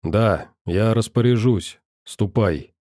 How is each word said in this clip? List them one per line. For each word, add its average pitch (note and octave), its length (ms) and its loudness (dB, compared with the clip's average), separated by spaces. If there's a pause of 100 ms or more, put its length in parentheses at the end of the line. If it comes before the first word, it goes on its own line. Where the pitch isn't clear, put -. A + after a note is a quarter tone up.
«Да, F#2+ 480 0 (160)
я G#2+ 280 0
распоряжусь. A#2 840 0 (240)
Ступай». F#2+ 720 -2 (160)